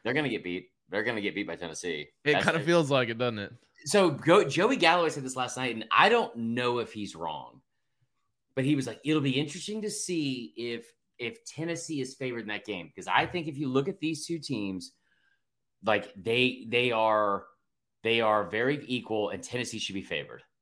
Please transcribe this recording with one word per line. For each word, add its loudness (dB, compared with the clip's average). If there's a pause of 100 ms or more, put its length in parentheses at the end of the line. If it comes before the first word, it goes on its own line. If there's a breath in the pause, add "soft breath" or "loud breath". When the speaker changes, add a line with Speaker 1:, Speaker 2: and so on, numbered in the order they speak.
Speaker 1:
they're -2
gonna 0
get -4
beat. -6 (180)
They're -2
gonna -2
get -4
beat -2
by -8
Tennessee." -6 (160)
Speaker 2:
It 2
Speaker 1:
That's 2
Speaker 2:
kinda 2
Speaker 1:
it. -6
Speaker 2:
feels 4
like 2
it, -6
doesn't -2
it? -8 (320)
Speaker 1:
So 4
go, 6
Joey 2
Galloway 4
said -6
this -8
last -4
night, -2
and -8 (120)
I 10
don't 2
know 0
if -6
he's -8
wrong, -8 (920)
but 0
he 2
was -2
like, -10
"It'll 2
be 0
interesting -6
to -4
see -4
if, -6 (340)
if -8
Tennessee -6
is -8
favored -6
in -10
that -6
game, -6
'cause -14
I 4
think -6
if -8
you -4
look 2
at -6
these -2
two -4
teams, -6 (920)
like, 2
they, 2
they 2
are, 2 (580)
they 4
are 4
very 0
equal, -2
and -8
Tennessee -6
should -6
be -6
favored." -8 (180)